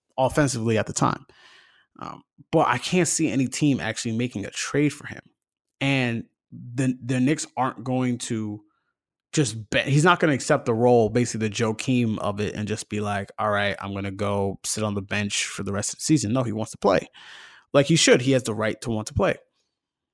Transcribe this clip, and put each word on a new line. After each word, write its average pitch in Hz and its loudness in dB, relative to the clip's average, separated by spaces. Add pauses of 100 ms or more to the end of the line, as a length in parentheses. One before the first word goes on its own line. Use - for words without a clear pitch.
(180)
offensively 120 2
at 101 0
the - -8
time. - -2 (760)
Um, - -14 (260)
but 156 2
I 123 2
can't 175 0
see 156 0
any 123 0
team 135 0
actually 110 -4
making 113 -4
a - -10
trade 143 0
for - -16
him. - -14 (600)
And 131 0 (260)
the, 123 -4
the 127 0
Knicks 151 2 (120)
aren't 127 -2
going 127 0
to 107 -6 (680)
just 113 -2
be-, 123 0
he's 143 2
not 175 6
gonna 160 4
accept 135 0
the 123 2
role, 117 6
basically 113 0
the 98 -8
Joakim 117 0
of 101 -4
it, 104 -4
and 104 -6
just 104 -6
be 104 -4
like, 101 -4
"All 107 -2
right, 101 0
I'm 101 -8
gonna 98 -4
go 98 -2
sit - -4
on 104 0
the 101 -4
bench 101 -4
for - -8
the 98 -6
rest 101 -4
of - -18
the - -12
season." 120 2
No, 127 0
he 117 -4
wants 107 -6
to - -16
play. - 0 (640)
Like 139 6
he 170 6
should. 123 6
He 127 2
has 131 4
the 113 -2
right 107 -2
to 123 -4
want 107 -4
to - -14
play. 196 2 (800)